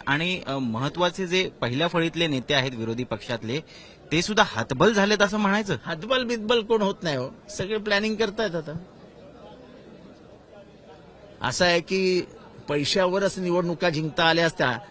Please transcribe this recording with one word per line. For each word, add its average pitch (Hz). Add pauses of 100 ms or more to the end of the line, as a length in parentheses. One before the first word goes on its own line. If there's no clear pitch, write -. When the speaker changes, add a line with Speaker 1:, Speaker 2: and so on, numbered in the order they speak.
Speaker 1:
आणि, 165
अ, 139
महत्वाचे 151
जे 185
पहिल्या 131
फळीतले 165
नेते 139
आहेत 131
विरोधी 113
पक्षातले, 113 (520)
ते 165
सुद्धा 208
हतबल 131
झालेत 202
असं 202
म्हणायचं? 202
Speaker 2:
हतबल 220
बितबल 233
कोण 220
होत 196
नाही 151
हो, 127 (220)
सगळे 202
प्लॅनिंग 208
करतायत 208
आता. 165 (2750)
असं 131
आहे 175
की 185 (460)
पैशावरच 180
निवडणुका 175
जिंकता 156
आल्या 165
असत्या 127 (120)